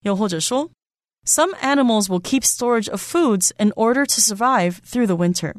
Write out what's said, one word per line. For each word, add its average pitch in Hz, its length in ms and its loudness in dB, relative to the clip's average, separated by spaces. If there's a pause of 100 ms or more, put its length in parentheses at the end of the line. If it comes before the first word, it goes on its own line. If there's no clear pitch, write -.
又 202 120 -2
或 202 140 -2
者 170 100 -4
说， 269 320 -4 (540)
Some 339 360 2
animals 247 440 2
will 180 180 -2
keep 262 200 0
storage 240 480 0
of 196 120 -6
foods 247 560 0
in 208 140 2
order 247 340 2
to 262 140 -2
survive 202 560 0 (120)
through 240 180 0
the 185 100 2
winter. 175 420 0